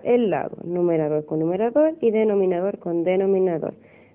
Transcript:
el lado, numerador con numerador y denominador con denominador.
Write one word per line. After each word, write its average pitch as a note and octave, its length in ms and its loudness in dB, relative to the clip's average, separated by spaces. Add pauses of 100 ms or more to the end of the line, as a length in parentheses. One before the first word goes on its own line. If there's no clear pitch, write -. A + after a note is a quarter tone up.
el A#3+ 280 2
lado, - 340 -4
numerador D#3+ 640 0
con D#3 120 -4
numerador A#3 600 0
y A#3 100 2
denominador G3+ 680 0
con E3+ 260 -4
denominador. F#3 720 0 (400)